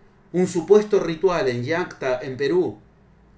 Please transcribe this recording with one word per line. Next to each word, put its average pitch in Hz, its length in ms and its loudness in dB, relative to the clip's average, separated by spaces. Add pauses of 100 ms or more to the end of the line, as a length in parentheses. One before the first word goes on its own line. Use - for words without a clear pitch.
(320)
un 180 160 2
supuesto 208 500 2
ritual 165 480 0
en 120 160 -2
Yacta, 147 580 -4
en 131 160 -10
Perú, 143 440 0 (580)